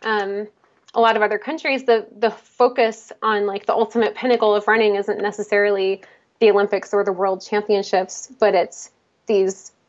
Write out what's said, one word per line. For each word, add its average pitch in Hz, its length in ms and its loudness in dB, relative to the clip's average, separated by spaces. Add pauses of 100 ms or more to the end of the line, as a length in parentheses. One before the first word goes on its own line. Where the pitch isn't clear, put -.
um, 208 440 -4 (480)
a 233 60 0
lot 226 160 4
of 208 60 0
other 208 160 0
countries, 269 480 -4
the, 220 200 2 (100)
the 214 140 0
focus 240 800 -2 (100)
on, 208 260 -2
like, 202 200 -8
the - 80 0
ultimate 220 400 0
pinnacle 233 400 2
of 208 140 -2
running 214 260 2
isn't 202 260 -4
necessarily 202 800 -2 (360)
the 214 140 6
Olympics 202 420 0
or 202 80 2
the 202 100 -2
World 190 320 -4
Championships, 202 840 -2 (100)
but - 160 2
it's - 380 -2 (340)
these 190 460 -2 (160)